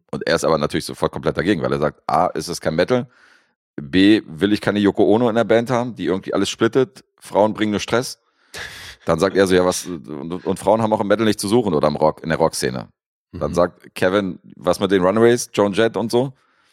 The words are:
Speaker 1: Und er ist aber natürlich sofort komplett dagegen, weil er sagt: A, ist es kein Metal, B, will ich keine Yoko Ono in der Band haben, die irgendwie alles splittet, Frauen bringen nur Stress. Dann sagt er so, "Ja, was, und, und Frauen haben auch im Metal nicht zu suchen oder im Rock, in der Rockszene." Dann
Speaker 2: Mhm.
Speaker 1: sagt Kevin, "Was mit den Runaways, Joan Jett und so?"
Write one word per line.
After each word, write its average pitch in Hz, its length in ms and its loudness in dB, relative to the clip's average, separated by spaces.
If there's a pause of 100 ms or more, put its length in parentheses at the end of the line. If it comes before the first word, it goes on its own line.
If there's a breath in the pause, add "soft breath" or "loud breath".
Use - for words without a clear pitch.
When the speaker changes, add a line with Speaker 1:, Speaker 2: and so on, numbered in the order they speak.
(100)
Speaker 1:
Und - 160 -4
er 82 100 2
ist 73 80 -2
aber 78 140 2
natürlich 73 260 -2
sofort 73 280 -4
komplett 73 240 -4
dagegen, 82 260 0
weil 64 100 -2
er 71 60 0
sagt: 73 280 -4
A, 82 200 2
ist 78 220 -6
es 85 120 -8
kein 80 160 -4
Metal, 120 320 0 (680 soft breath)
B, 92 500 4
will 82 260 -2
ich 104 80 0
keine 104 180 -2
Yoko 101 260 2
Ono 110 260 2
in 107 60 -2
der 117 80 2
Band 113 260 2
haben, 120 240 -2
die 87 100 -8
irgendwie 92 300 -4
alles 98 160 0
splittet, 127 540 0 (140)
Frauen 101 360 0
bringen 104 160 -2
nur 101 100 -2
Stress. - 400 -4 (840 loud breath)
Dann 82 120 0
sagt 92 180 0
er 95 100 4
so, 92 80 2
"Ja, 90 100 4
was, 90 220 -2
und, 78 460 -10
und 90 260 -6
Frauen 110 240 2
haben 110 100 0
auch 107 80 2
im 104 60 -4
Metal 104 180 0
nicht 107 160 0
zu 101 80 -6
suchen 104 240 2
oder 73 160 2
im 73 80 -4
Rock, 76 260 0
in 71 60 -8
der 78 100 0
Rockszene." 65 500 -2 (440)
Dann 78 200 -6
Speaker 2:
Mhm. - 20 -6
Speaker 1:
sagt 87 400 -2
Kevin, 95 440 -2 (180)
"Was 87 240 -2
mit 98 100 0
den 95 120 2
Runaways, 113 520 2
Joan 101 180 2
Jett 110 240 0
und 107 140 -4
so?" 131 240 -2 (380)